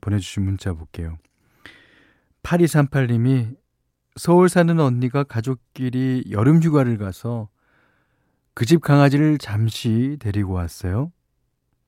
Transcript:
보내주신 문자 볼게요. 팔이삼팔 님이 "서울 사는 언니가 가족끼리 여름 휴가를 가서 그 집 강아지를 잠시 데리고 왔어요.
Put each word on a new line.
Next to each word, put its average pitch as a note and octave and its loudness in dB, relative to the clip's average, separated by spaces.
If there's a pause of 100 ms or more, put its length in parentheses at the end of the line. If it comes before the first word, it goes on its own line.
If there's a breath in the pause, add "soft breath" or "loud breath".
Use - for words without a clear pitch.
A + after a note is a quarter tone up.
보내주신 G2 -4
문자 F#2+ -4
볼게요. D#2+ -12 (1300 soft breath)
팔이삼팔 D3 2
님이 A#2+ 0 (680)
"서울 F3+ 4
사는 E3+ 2
언니가 B2+ 0
가족끼리 B2+ -6
여름 C3 4
휴가를 C#3 2
가서 G#2+ -8 (1040)
그 A#2 -4
집 D#3 4
강아지를 C#3+ 4
잠시 A2+ -2
데리고 G2+ -4
왔어요. F#2 -4 (760)